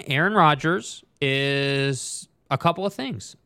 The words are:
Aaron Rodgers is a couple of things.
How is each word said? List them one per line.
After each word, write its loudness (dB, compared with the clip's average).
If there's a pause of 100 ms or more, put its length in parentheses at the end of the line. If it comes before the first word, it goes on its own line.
Aaron 2
Rodgers 2 (160)
is 0 (220)
a 0
couple 0
of -4
things. -10